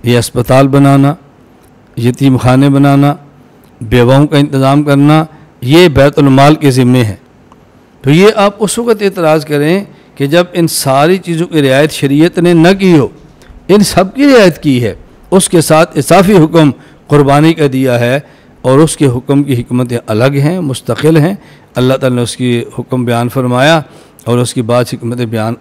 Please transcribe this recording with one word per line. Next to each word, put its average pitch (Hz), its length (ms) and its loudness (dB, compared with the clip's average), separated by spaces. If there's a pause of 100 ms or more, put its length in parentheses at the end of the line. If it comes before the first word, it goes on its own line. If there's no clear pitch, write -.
یہ 120 140 0
اسپتال 127 500 0
بنانا، 139 460 2 (840)
یتیم 131 400 0
خانے 131 320 2
بنانا، 139 460 2 (680)
بیواؤں 123 460 2
کا 147 100 -2
انتظام 143 460 0
کرنا، 147 420 2 (360)
یہ 156 260 2
بیت 139 320 0
المال 139 360 4
کے 151 160 0
ذمے 127 320 2
ہے۔ 101 120 -4 (840)
تو 131 100 -2
یہ 180 240 4
آپ 202 240 0
اس 214 200 -4
وقت 226 220 -2
اعتراض 160 440 -2
کریں 151 380 -2 (320)
کہ 139 100 -4
جب 165 280 0
ان 170 140 -2
ساری 151 500 0
چیزوں 170 300 -6
کی 156 140 -2
رعایت 139 300 0
شریعت 147 480 0
نے 175 140 2
نہ 165 140 4 (120)
کی 185 180 2
ہو، 127 100 0 (600)
ان 208 160 2
سب 190 320 -2
کی 269 80 0
رعایت 226 400 2
کی 127 200 0
ہے، 101 100 -6 (380)
اس 185 180 0
کے 175 120 2
ساتھ 160 360 0
اضافی 180 400 2
حکم 156 340 2 (360)
قربانی 147 460 2
کا 156 200 -2
دیا 131 260 -2
ہے، 120 200 -2 (420)
اور 131 180 2
اس 156 180 0
کے 147 100 0
حکم 135 360 -2
کی 135 180 -4
حکمتیں 123 360 -4 (100)
الگ 123 320 0
ہیں، 165 200 -2
مستقل 147 580 -2
ہیں۔ 165 180 0 (400)
اللہ 127 180 0
تعالیٰ 127 240 -2
نے 120 60 -2
اس 117 140 -8
کی 120 260 -2 (160)
حکم 127 260 -6
بیان 120 240 -2
فرمایا 131 520 0 (420)
اور 120 140 -2
اس 123 160 -2
کی 131 80 -6
بعض 120 320 0
حکمتیں 120 320 -8
بیان 113 360 -6